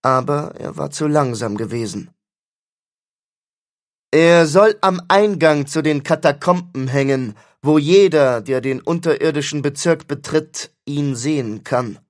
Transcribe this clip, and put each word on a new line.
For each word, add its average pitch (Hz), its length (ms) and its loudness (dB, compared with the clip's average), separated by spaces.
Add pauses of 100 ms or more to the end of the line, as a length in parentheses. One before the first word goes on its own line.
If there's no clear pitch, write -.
aber 135 540 -2
er - 200 -12
war 147 140 -6
zu 151 180 -6
langsam 120 480 -2
gewesen. 107 540 -8 (2000)
„Er 165 360 6
soll 202 340 4
am 180 260 0
Eingang 165 600 2
zu 156 160 -4
den 147 200 0
Katakomben 156 840 -2
hängen, 135 480 -2 (260)
wo 151 160 2
jeder, 151 640 4
der 131 180 -2
den 127 220 -4
unterirdischen 151 800 -2
Bezirk 156 460 -2
betritt, - 680 -6 (120)
ihn 143 300 -4
sehen 117 480 -6
kann.“ 123 360 -4 (100)